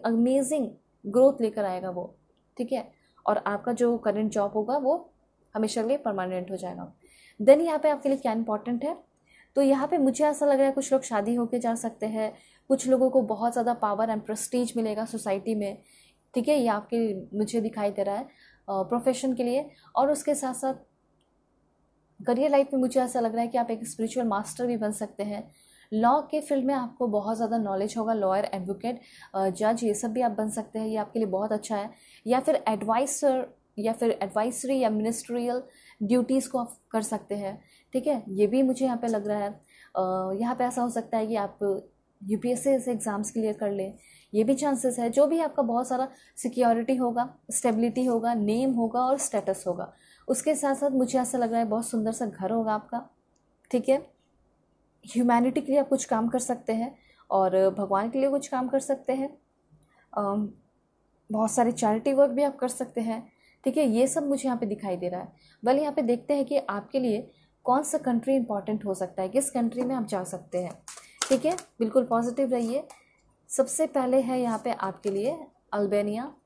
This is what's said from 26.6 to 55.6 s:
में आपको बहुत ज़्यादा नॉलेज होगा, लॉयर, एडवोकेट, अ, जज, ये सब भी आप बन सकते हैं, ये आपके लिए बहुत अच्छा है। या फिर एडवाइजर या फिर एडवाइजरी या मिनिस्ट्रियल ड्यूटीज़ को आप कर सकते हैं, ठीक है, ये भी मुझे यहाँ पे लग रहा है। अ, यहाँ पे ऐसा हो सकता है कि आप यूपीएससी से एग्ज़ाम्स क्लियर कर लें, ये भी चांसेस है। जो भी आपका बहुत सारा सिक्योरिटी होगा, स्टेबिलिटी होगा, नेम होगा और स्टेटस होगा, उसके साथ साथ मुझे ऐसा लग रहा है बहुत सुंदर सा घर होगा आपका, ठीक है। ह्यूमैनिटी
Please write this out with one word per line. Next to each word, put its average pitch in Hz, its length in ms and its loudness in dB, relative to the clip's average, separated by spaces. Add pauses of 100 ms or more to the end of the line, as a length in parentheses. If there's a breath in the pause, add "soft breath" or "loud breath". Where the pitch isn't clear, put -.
में 277 80 2
आपको 247 340 -2
बहुत 208 280 0
ज़्यादा 226 220 -2
नॉलेज 202 400 -2
होगा, 226 160 -2
लॉयर, 196 320 0
एडवोकेट, 196 560 -6 (340 loud breath)
अ, 196 140 0
जज, 214 340 0
ये 214 100 2
सब 220 180 -4
भी 247 100 -2
आप 240 100 2
बन 214 180 -4
सकते 220 300 -8
हैं, 220 80 -4
ये 220 100 -2
आपके 214 220 -4
लिए 220 80 2
बहुत 190 240 -2
अच्छा 214 260 -2
है। 202 140 -6 (360 loud breath)
या 254 120 4
फिर 269 280 2
एडवाइजर 247 800 0 (320)
या 220 140 0
फिर 226 180 0
एडवाइजरी 240 680 -2
या 240 100 2
मिनिस्ट्रियल 233 760 -2 (400 loud breath)
ड्यूटीज़ 247 460 2
को - 80 -4
आप 240 200 -6 (140)
कर 220 100 0
सकते 214 340 -6
हैं, 202 260 -8 (320 soft breath)
ठीक 254 140 -2
है, 277 220 0
ये 196 180 4
भी 254 160 4
मुझे 262 220 2
यहाँ 247 120 0
पे 233 100 -4
लग 214 200 -2
रहा 208 120 -2
है। 202 100 -2 (460 loud breath)
अ, 185 360 0 (100)
यहाँ 240 140 0
पे 247 80 -2
ऐसा 247 180 -2
हो 240 80 0
सकता 226 280 -4
है 220 100 0
कि 226 80 -2
आप 202 480 -2 (400)
यूपीएससी 240 560 0
से 247 120 -4
एग्ज़ाम्स 214 400 -4
क्लियर 220 220 -2
कर 208 180 -4
लें, 196 260 -6 (360 loud breath)
ये 214 100 4
भी 262 120 4
चांसेस 262 440 0
है। 233 100 0
जो 277 180 6
भी 330 120 2
आपका 294 240 0
बहुत 240 240 0
सारा 254 200 -2 (300 loud breath)
सिक्योरिटी 240 580 2
होगा, 240 380 -2 (180)
स्टेबिलिटी 233 540 2
होगा, 233 280 0
नेम 233 400 2
होगा 233 280 0
और 262 180 2
स्टेटस 190 480 -2
होगा, 175 240 -6 (360 soft breath)
उसके 285 280 2
साथ 277 200 0
साथ 285 160 0
मुझे 254 280 2
ऐसा 254 180 -2
लग 233 140 0
रहा 233 80 0
है 233 80 0
बहुत 220 200 -2
सुंदर 220 240 -2
सा 226 140 -4
घर 190 260 -6
होगा 220 220 0
आपका, 233 340 -6 (640)
ठीक 247 180 0
है। 269 80 6 (1080)
ह्यूमैनिटी 240 560 2